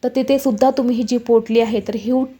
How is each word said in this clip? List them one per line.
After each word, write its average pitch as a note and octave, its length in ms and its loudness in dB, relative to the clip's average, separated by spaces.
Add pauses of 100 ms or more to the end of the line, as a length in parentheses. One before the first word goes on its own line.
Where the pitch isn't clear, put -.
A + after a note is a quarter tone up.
तर B3 120 -2
तिथेसुद्धा C4 600 2
तुम्ही B3 180 0
ही A#3+ 80 -2
जी B3 140 -2
पोटली A3+ 420 2
आहे, A3+ 280 0
तर A3 80 -6
ही B3 280 -2 (160)